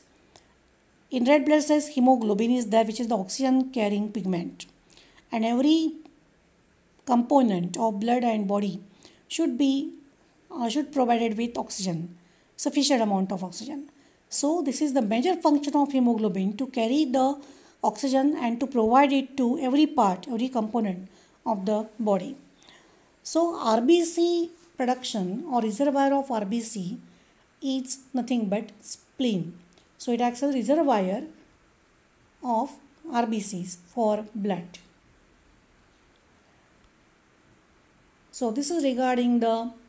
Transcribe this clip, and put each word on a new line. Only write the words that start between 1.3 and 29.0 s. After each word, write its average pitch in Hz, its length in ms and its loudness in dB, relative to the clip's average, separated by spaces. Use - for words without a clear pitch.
blood 302 180 4
cells, 302 260 4
hemoglobin 233 640 2
is 247 160 0
there, 220 180 4
which 220 160 -4
is 233 80 -4
the 226 80 0
oxygen 262 540 0
carrying 208 420 -2
pigment. 185 540 -6
And 226 120 -2
every 294 500 2
component 240 720 2
of 220 220 -2
blood 233 240 0
and 220 240 -2
body 202 340 -2
should 277 320 -2
be, 277 360 0
uh, 254 160 -4
should 277 240 -4
provided 233 440 2
with 233 220 -4
oxygen, 175 580 -2
sufficient 277 460 4
amount 196 300 0
of 185 100 -6
oxygen. 277 460 -10
So 294 340 2
this 269 180 0
is 285 140 0
the 269 80 4
major 233 320 2
function 294 400 2
of 285 160 2
hemoglobin, 214 680 0
to 262 100 -6
carry 247 360 0
the 262 360 0
oxygen 269 540 0
and 233 240 -2
to 277 80 -2
provide 262 440 4
it 269 260 -2
to 254 200 0
every 285 300 2
part, 208 400 0
every 240 200 -4
component 214 600 -4
of 196 220 -4
the 214 220 -2
body. 202 380 -2
So 339 340 0
R 226 220 2
B 330 240 4
C 339 460 0
production 247 720 -4
or 247 100 0
reservoir 277 520 0
of 277 180 -2
R 220 140 -4
B 226 160 -4
C 202 380 -8
is 262 380 -4
nothing 240 340 -2
but 208 220 -4
spleen. 185 720 -4